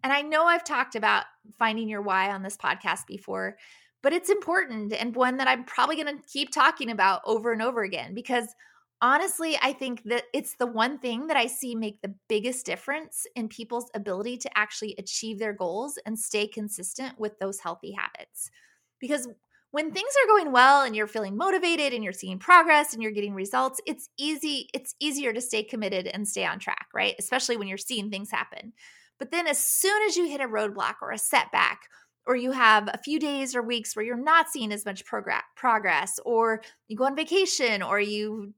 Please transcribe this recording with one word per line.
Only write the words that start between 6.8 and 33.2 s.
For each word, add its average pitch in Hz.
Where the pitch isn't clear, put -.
about 190
over 226
and 220
over 233
again 180
because 240
honestly, 311
I 269
think 254
that 240
it's -
the 247
one 233
thing 247
that 302
I 254
see 254
make 214
the 196
biggest 233
difference 285
in 220
people's 233
ability 208
to -
actually 214
achieve 208
their 214
goals 202
and 220
stay 214
consistent 214
with 214
those 196
healthy 180
habits. -
Because 254
when 302
things 440
are 427
going 381
well 269
and 226
you're 214
feeling 208
motivated 339
and 233
you're 185
seeing 185
progress 320
and 226
you're 220
getting 208
results, 254
it's -
easy, 294
it's -
easier 285
to 226
stay 220
committed 196
and 196
stay 190
on 175
track, -
right? -
Especially 254
when 202
you're 190
seeing 214
things 196
happen. -
But -
then 339
as 294
soon 415
as 339
you 349
hit 285
a 262
roadblock 214
or -
a 220
setback, -
or 254
you 254
have 214
a 220
few 294
days 269